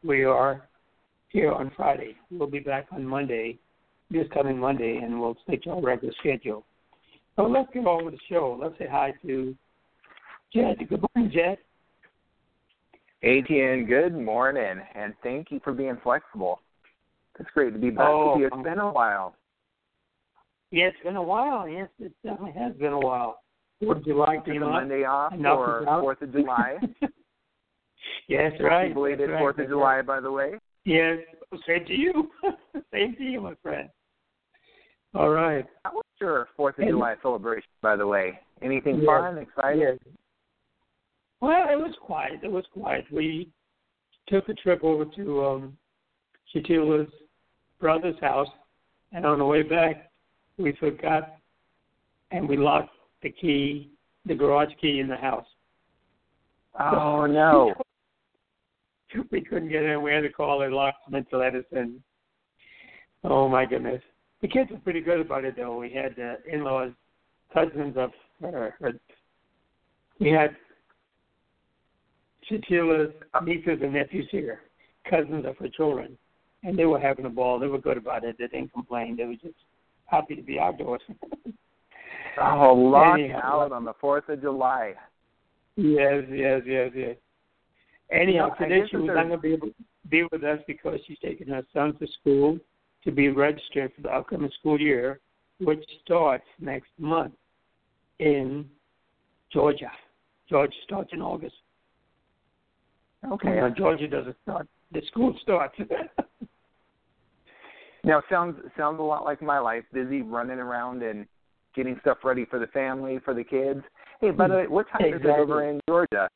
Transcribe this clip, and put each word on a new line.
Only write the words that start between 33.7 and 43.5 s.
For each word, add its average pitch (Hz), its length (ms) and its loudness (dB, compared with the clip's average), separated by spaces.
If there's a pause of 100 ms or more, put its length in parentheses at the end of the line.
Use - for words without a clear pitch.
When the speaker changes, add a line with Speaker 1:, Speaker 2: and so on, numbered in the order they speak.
Speaker 1:
All 151 140 4
right. 156 360 2 (180)
Speaker 2:
How - 100 -10
was 440 120 -8 (160)
your 143 340 -2
Fourth 143 220 -2
of - 60 -2
Speaker 1:
And - 80 0
Speaker 2:
July 120 320 0
celebration, 113 440 -4 (140)
by 107 140 4
the 101 100 0
way? 98 340 0 (220)
Anything 135 360 -2
Speaker 1:
Yes. 151 100 2
Speaker 2:
fun, 170 320 2
exciting? 139 420 -2
Speaker 1:
Yes. 131 160 2 (1400)
Well, 320 300 4
it 285 40 4
was 320 260 -4
quiet. 151 420 -6
It 220 80 -6
was 180 200 -4
quiet. 139 400 -4
We 160 380 -4 (800)